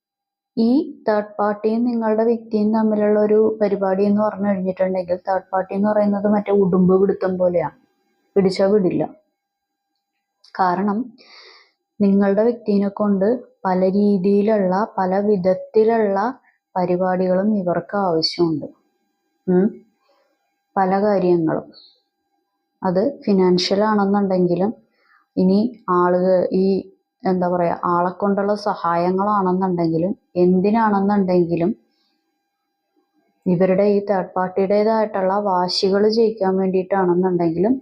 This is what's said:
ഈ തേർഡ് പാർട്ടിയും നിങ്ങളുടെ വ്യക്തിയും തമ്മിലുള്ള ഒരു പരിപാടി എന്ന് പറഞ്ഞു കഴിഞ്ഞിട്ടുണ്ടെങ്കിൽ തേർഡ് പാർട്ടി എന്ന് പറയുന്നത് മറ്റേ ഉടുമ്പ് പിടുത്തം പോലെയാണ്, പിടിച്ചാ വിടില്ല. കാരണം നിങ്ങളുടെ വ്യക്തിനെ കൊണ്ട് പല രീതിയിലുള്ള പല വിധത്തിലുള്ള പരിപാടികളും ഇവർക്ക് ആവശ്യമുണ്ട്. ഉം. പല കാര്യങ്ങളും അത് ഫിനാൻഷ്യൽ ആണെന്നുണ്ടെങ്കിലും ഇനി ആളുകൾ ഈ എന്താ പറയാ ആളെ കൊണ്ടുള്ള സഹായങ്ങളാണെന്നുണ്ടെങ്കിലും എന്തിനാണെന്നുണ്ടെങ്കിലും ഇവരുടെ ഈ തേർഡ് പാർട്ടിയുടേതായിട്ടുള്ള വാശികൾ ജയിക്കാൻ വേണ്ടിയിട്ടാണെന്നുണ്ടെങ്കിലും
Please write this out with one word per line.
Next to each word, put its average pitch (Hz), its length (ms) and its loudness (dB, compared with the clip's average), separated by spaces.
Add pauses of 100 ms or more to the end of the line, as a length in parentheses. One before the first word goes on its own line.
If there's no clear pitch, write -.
(580)
ഈ 226 120 2 (380)
തേർഡ് 208 320 -2
പാർട്ടിയും 214 440 -2
നിങ്ങളുടെ 226 400 -2
വ്യക്തിയും 220 500 -2
തമ്മിലുള്ള 214 460 2
ഒരു 214 420 2
പരിപാടി 190 420 0
എന്ന് 208 180 2
പറഞ്ഞു 202 260 -2
കഴിഞ്ഞിട്ടുണ്ടെങ്കിൽ 185 680 -4
തേർഡ് 185 360 -6
പാർട്ടി 185 240 -4
എന്ന് 202 140 0
പറയുന്നത് 208 380 0
മറ്റേ 208 240 0
ഉടുമ്പ് 185 500 2
പിടുത്തം 185 360 -2
പോലെയാണ്, 175 400 -2 (580)
പിടിച്ചാ 190 300 0
വിടില്ല. 185 380 0 (1600)
കാരണം 190 400 0 (1000)
നിങ്ങളുടെ 202 420 4
വ്യക്തിനെ 214 460 0
കൊണ്ട് 202 380 0 (380)
പല 185 140 0 (100)
രീതിയിലുള്ള 202 960 2 (100)
പല 185 220 0
വിധത്തിലുള്ള 202 1000 0 (560)
പരിപാടികളും 185 840 0
ഇവർക്ക് 175 400 -4
ആവശ്യമുണ്ട്. 165 680 -2 (800)
ഉം. 185 180 4 (1080)
പല 190 160 0 (100)
കാര്യങ്ങളും 185 680 0 (1120)
അത് 190 440 -2
ഫിനാൻഷ്യൽ 185 580 2
ആണെന്നുണ്ടെങ്കിലും 196 880 0 (680)
ഇനി 185 200 2 (320)
ആളുകൾ 180 640 2
ഈ 190 120 2 (580)
എന്താ 185 260 0
പറയാ 175 340 -2
ആളെ 175 260 0
കൊണ്ടുള്ള 202 460 -2
സഹായങ്ങളാണെന്നുണ്ടെങ്കിലും 185 1600 -2 (180)
എന്തിനാണെന്നുണ്ടെങ്കിലും 185 1400 2 (1700)
ഇവരുടെ 185 380 2
ഈ 202 220 2
തേർഡ് 185 300 -4
പാർട്ടിയുടേതായിട്ടുള്ള 196 960 -2
വാശികൾ 196 760 0
ജയിക്കാൻ 214 480 0
വേണ്ടിയിട്ടാണെന്നുണ്ടെങ്കിലും 185 1200 0